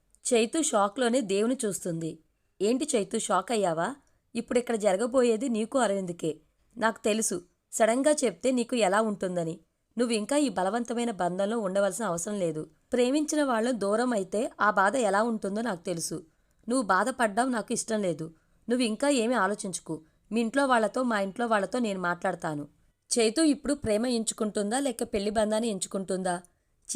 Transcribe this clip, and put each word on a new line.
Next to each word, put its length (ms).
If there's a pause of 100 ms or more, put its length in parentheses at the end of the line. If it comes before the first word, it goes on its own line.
(340)
చైతు 280
షాక్లోనే 580
దేవుని 440
చూస్తుంది. 540 (440)
"ఏంటి 340
చైతు, 220
షాక్ 340
అయ్యావా? 420 (400)
ఇప్పుడిక్కడ 420
జరగబోయేది 720
నీకు 300
అరవింద్కే. 580 (400)
నాకు 280
తెలుసు 380 (300)
సడన్గా 420 (100)
చెప్తే 260
నీకు 260
ఎలా 240
ఉంటుందని. 600 (380)
నువ్వు 160
ఇంకా 220
ఈ 120
బలవంతమైన 640
బంధంలో 480
ఉండవలసిన 460
అవసరం 340
లేదు. 300 (240)
ప్రేమించిన 520
వాళ్ళ 260
దూరం 420
అయితే 380 (100)
ఆ 100
బాధ 260
ఎలా 260
ఉంటుందో 380
నాకు 240
తెలుసు. 380 (460)
నువ్వు 180
బాధపడ్డావు, 600
నాకు 240
ఇష్టం 300
లేదు. 320 (340)
నువ్వు 180
ఇంకా 220
ఏమీ 260
ఆలోచించుకు. 680 (300)
మీ 80
ఇంట్లో 260
వాళ్ళతో, 360
మా 180
ఇంట్లో 260
వాళ్ళతో 320
నేను 220
మాట్లాడతాను." 680 (500)
చైతు 240
ఇప్పుడు 320
ప్రేమ 320
ఎంచుకుంటుందా 720
లేక 240
పెళ్లి 280
బంధాన్ని 380
ఎంచుకుంటుందా? 720 (540)